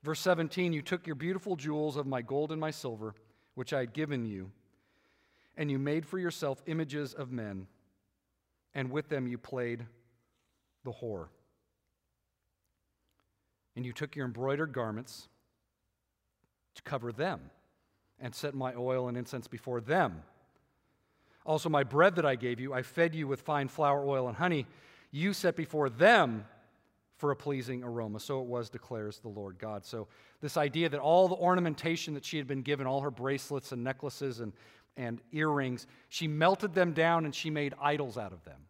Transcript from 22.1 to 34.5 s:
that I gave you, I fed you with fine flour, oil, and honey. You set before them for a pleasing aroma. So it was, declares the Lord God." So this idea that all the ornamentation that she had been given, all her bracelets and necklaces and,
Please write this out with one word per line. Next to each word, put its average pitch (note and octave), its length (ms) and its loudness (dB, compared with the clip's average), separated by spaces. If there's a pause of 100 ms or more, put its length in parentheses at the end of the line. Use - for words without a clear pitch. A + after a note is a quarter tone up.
that E3 100 2
I C3+ 100 4
gave A#2+ 240 -2
you, C3 140 -6
I B2+ 100 -2
fed E3 300 2
you D#3 140 -2
with C3+ 140 -2
fine C#3+ 260 0
flour, C#3+ 380 2
oil, C3+ 220 2
and A#2 100 -4
honey. D#3+ 280 2 (440)
You F3 240 0
set F3 220 2
before D3+ 340 0
them B2+ 560 6 (720)
for D3 140 0
a C3+ 40 0
pleasing C3 480 -4
aroma. A2+ 360 -6
So C3+ 220 -4
it B2+ 60 -6
was, A#2+ 220 -4
declares G#2+ 500 -8
the A#2 100 -14
Lord G2 280 -10
God." G#2+ 280 -8
So A2 220 -8 (320)
this D3+ 180 -4
idea D3+ 320 2
that C#3+ 100 -2
all E3+ 280 8
the F3+ 80 2
ornamentation E3+ 800 2
that C#3 100 -8
she D#3 120 -4
had C#3 100 -4
been C#3 160 -2
given, C#3 240 0
all C3+ 140 2
her C#3+ 100 -2
bracelets C3+ 600 -2
and A#2+ 120 -4
necklaces C3 560 -4
and, A2 140 -6 (440)